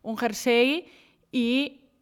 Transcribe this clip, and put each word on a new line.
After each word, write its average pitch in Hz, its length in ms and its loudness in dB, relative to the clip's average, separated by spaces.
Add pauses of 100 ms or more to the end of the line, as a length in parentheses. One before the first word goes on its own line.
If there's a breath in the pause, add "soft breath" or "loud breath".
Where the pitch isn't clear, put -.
un 220 140 -6
jersey 240 760 0 (400 loud breath)
y 254 580 -2 (120)